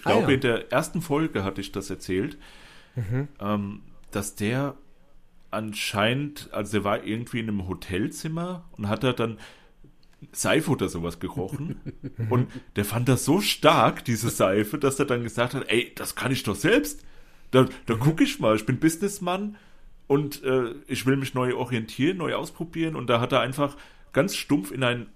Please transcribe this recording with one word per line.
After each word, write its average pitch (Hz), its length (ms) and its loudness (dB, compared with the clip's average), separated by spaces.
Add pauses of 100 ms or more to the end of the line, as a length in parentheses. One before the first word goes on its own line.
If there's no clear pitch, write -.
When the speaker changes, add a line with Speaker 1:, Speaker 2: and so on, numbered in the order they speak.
Speaker 1:
Ah, 165 60 2
Speaker 2:
glaube, 190 160 4
Speaker 1:
ja. - 80 2
Speaker 2:
in 131 60 -2
der 120 300 0
ersten 156 300 0
Folge 143 420 0
hatte 95 180 -4
ich - 100 -10
das - 180 -6
erzählt, 95 480 -2 (580)
Speaker 1:
Mhm. 123 320 -2 (120)
Speaker 2:
ähm, 101 420 -2 (300)
dass - 240 -6
der 131 400 -2 (760)
anscheinend, 110 1000 -2
also 98 220 -4
der 101 100 2
war 101 200 0
irgendwie 117 360 -4
in 113 100 -4
einem 98 180 -4
Hotelzimmer 160 1000 -4 (120)
und 104 120 -4
hat 107 140 0
da 127 100 2
dann 117 240 -2 (920)
Seife 151 400 2
oder 98 180 2
sowas 85 300 -6
gerochen. 92 600 -6 (240)
Speaker 1:
<laughs> 113 260 -6
Speaker 2:
Und 123 180 4 (280)
der 104 100 0
fand 120 220 0
das 127 160 4
so 165 160 4
stark, 151 640 4
diese 117 280 -2
Seife, 107 480 2
dass 135 200 2
er 143 60 4
dann 123 180 0
gesagt 120 300 -2
hat, 131 160 -6
„Ey, 117 240 2
das - 220 -10
kann - 160 -2
ich 127 120 0
doch 101 120 0
selbst. 240 500 2 (460)
Da, 127 160 8 (180)
da 113 100 0
Speaker 1:
Mhm. 107 40 -4
Speaker 2:
guck 156 220 4
ich - 180 2
mal, 110 160 4
ich 107 100 -2
bin 127 140 0
Businessmann 190 800 -2 (500)
und, 143 360 0
äh, 131 300 0 (140)
ich 107 180 -4
will 135 120 4
mich 135 180 -6
neu 127 200 0
orientieren, 123 640 -2
neu 143 160 -4
ausprobieren.“ 160 600 -6
Und 123 160 -6
da 117 100 4
hat 123 100 -2
er 131 100 4
einfach 135 360 -2 (340)
ganz 143 240 2
stumpf - 360 0
in 131 120 -2
ein, 120 220 0 (100)